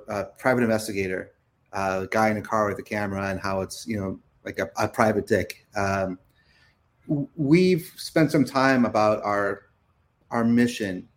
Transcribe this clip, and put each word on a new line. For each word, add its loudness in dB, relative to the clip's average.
a -4
private 2
investigator, -2
uh, -2
a -8
guy 2
in 0
a -6
car 0
with -4
a -10
camera, -4
and -6
how -4
it's, -10
you -4
know, -6
like -8
a, -4
a 0
private 2
dick. -2
Um, -2
w-, -2
we've 2
spent 0
some 4
time 4
about 2
our, -2
our 0
mission. 0